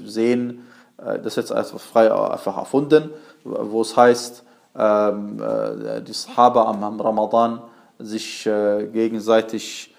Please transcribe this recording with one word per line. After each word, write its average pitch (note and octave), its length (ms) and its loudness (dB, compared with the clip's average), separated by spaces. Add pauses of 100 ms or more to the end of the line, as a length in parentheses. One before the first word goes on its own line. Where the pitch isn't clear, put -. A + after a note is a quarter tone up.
sehen, A#2+ 580 -2 (340)
äh, G#2 200 -6
das - 140 -8
ist - 40 -6
jetzt - 160 -6
einfach - 280 -4
frei, A2+ 320 4
einfach - 440 -2
erfunden, D3+ 540 2 (320)
wo A2 380 -4
es A2+ 160 -2
heißt, A#2+ 480 4 (320)
ähm, G#2 640 0
äh, A2 580 -4
die - 120 -16
Sahaba B2 540 4
am, G#2 180 -4
am G#2+ 160 -8
Ramadan A#2 600 0 (380)
sich, A2 480 -8
äh, G#2 400 0
gegenseitig A2 1120 -2